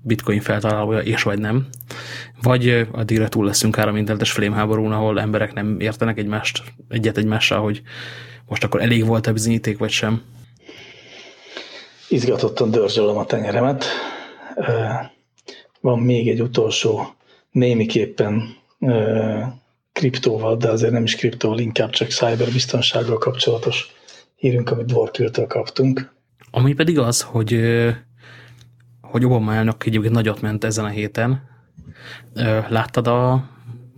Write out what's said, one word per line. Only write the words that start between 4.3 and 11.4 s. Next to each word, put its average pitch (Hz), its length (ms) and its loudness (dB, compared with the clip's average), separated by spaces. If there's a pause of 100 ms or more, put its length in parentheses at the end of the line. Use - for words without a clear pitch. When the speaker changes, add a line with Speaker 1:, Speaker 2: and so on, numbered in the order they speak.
Speaker 1:
flémháborún, 107 600 0
ahol 107 280 0
emberek 107 340 -2
nem 104 260 -2
értenek 110 380 -2
egymást, 107 460 -4 (260)
egyet 110 280 0
egymással, 107 440 2
hogy 107 200 -2 (640)
most 107 180 -4
akkor 104 180 0
elég 113 240 4
volt 113 220 2
a 113 60 2
bizonyíték, 110 440 0
vagy 107 120 -2
sem. 110 320 0 (1900)